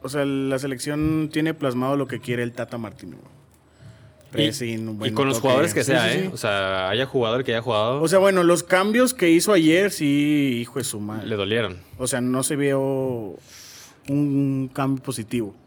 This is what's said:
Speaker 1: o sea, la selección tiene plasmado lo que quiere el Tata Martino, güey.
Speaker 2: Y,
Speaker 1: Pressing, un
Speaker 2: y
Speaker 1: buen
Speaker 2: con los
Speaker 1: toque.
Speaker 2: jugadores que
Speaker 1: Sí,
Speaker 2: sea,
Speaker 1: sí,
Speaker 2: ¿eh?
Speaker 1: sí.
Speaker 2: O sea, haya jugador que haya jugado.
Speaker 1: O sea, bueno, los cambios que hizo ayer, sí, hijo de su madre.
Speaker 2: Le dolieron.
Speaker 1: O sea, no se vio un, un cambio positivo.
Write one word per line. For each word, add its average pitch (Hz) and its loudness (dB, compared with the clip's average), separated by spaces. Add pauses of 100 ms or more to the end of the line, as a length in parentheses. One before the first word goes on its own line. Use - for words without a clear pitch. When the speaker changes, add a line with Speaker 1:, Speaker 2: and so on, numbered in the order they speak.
Speaker 1:
o 131 -10
sea, 143 -2
la 135 -2
selección 147 -2
tiene 156 0
plasmado 131 -2
lo 135 -2
que 123 -8
quiere 120 -4
el 117 -4
Tata 120 -8
Martino, 95 -12
güey. - -20 (920)
Speaker 2:
Y, - -18
Speaker 1:
Pressing, 113 -2
un 110 -8
Speaker 2:
y - -10
Speaker 1:
buen 110 -2
Speaker 2:
con 139 2
los 131 0
Speaker 1:
toque. 110 -2
Speaker 2:
jugadores 139 4
que 139 2
Speaker 1:
Sí, 131 0
Speaker 2:
sea, 120 4
Speaker 1:
sí, 143 0
Speaker 2:
¿eh? 190 -2
Speaker 1:
sí. 185 -6
Speaker 2:
O - -12
sea, 95 0
haya 120 0
jugador 123 0
que 123 -2
haya 113 0
jugado. 117 0
Speaker 1:
O 160 2
sea, 190 4
bueno, 190 4
los 175 4
cambios 214 2
que 175 2
hizo 175 4
ayer, 175 4
sí, 143 0
hijo 117 -8
de 117 -4
su 107 -6
madre. 104 -8
Speaker 2:
Le 110 -2
dolieron. 98 -2 (180)
Speaker 1:
O 127 -4
sea, 123 -2
no 127 0
se 156 -2
vio 139 2
un, 131 -4 (680)
un 139 0
cambio 135 -2
positivo. 113 -6 (120)